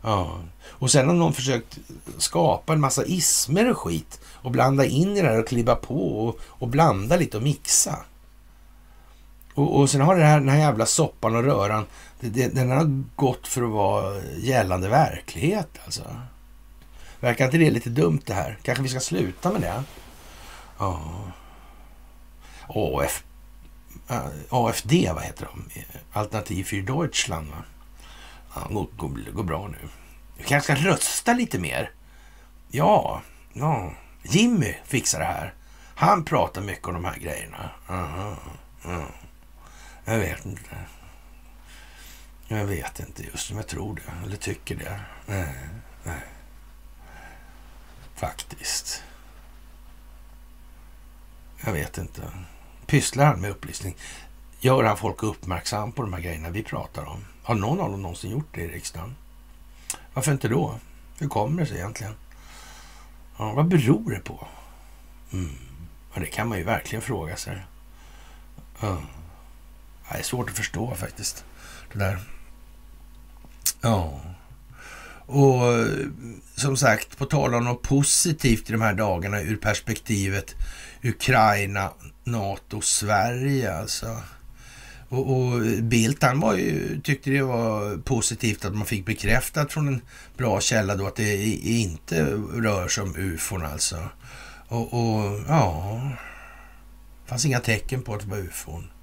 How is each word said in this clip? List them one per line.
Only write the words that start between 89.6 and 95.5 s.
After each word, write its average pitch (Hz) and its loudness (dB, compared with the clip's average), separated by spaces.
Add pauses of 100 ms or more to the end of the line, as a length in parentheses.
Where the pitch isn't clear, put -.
från 151 2
en 131 0 (360)
bra 104 2
källa 101 2
då 95 -2
att - -6
det 107 2
i, 107 2
inte 107 0 (300)
rör 104 0
sig 101 -2
om 92 -4
ufon, 90 -4
alltså. 73 -4 (580)
Och, 117 -4
och 110 0
ja, 107 2 (1200)